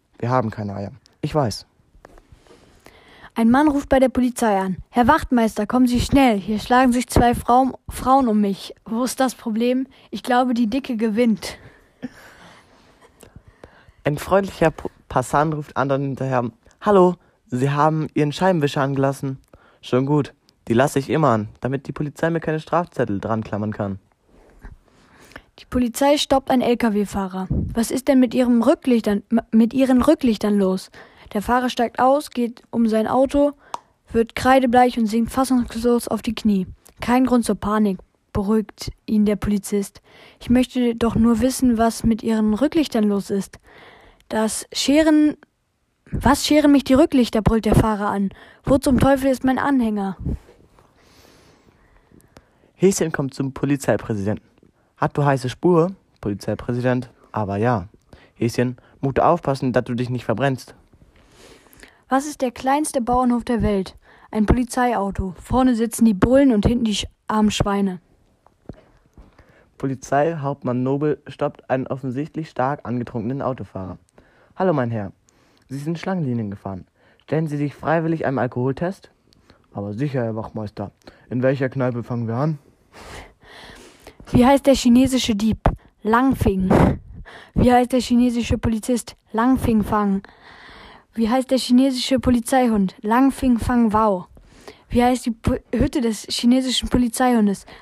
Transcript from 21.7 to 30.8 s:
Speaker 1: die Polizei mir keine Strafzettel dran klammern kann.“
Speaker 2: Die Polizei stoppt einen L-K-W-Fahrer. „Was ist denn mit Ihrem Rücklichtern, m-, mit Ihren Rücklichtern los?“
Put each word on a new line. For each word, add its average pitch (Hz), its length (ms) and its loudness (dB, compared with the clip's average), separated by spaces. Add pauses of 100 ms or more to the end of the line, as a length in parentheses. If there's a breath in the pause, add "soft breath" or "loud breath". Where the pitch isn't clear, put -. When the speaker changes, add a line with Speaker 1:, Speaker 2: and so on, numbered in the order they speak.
Speaker 1:
die 147 40 -10
Polizei 151 380 -4
mir 165 80 -2
keine 156 220 -4
Strafzettel 131 580 -4
dran 110 240 -4
klammern 107 300 -6
kann.“ 101 260 -6 (1600 loud breath)
Speaker 2:
Die - 60 -20
Polizei 277 540 0
stoppt 269 340 0
einen 247 100 2
L-K-W-Fahrer. 202 880 -2
„Was - 400 -4
ist - 160 -4
denn 269 140 4
mit 240 120 2
Ihrem 240 300 2
Rücklichtern, 226 680 0
m-, 226 120 0 (100)
mit 226 240 4
Ihren 262 260 4
Rücklichtern 226 560 2
los?“ 190 360 -2 (420 loud breath)